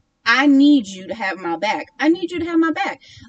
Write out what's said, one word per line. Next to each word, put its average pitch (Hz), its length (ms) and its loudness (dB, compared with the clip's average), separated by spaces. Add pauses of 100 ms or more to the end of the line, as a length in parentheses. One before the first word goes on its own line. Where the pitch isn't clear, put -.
(260)
I 247 200 2
need 277 420 6
you 190 200 -16
to - 80 -8
have 196 240 -8
my 170 180 -6
back, 208 280 -4 (140)
I 285 100 0
need 349 220 0
you 349 80 -8
to 320 60 -6
have 330 140 -2
my 320 120 2
back. 359 280 -6 (300)